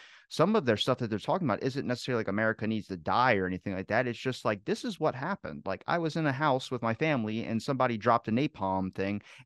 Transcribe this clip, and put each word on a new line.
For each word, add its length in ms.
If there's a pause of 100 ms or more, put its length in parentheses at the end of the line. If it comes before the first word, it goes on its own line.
(280)
some 280
of 80
their 120
stuff 220
that 100
they're 120
talking 260
about 160
isn't 240
necessarily 320
like 80
America 400
needs 220
to 80
die 380
or 120
anything 300
like 100
that. 220
It's 100
just 260
like, 200
this 200
is 140
what 160
happened. 500
Like, 220
I 120
was 180
in 100
a 60
house 400
with 100
my 120
family 500
and 180
somebody 340
dropped 300
a 60
napalm 600
thing 300 (240)